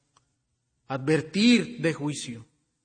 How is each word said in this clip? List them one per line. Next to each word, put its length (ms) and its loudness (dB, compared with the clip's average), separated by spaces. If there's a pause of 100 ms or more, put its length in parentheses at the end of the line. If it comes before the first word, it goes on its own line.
(880)
Advertir 920 2
de 140 0
juicio, 520 -8 (400)